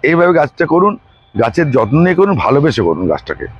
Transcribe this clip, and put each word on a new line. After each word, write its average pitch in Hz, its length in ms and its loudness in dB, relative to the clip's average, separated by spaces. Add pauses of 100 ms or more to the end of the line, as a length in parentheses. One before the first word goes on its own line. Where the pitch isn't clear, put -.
এইভাবে 170 300 2
গাছটা 160 340 0
করুন, 185 260 2 (420)
গাছের 117 360 0
যত্ন 123 320 0
নিয়ে 180 180 2
করুন, 196 140 2 (100)
ভালোবেসে 127 380 0
করুন 82 260 -2
গাছটাকে। - 380 -6 (140)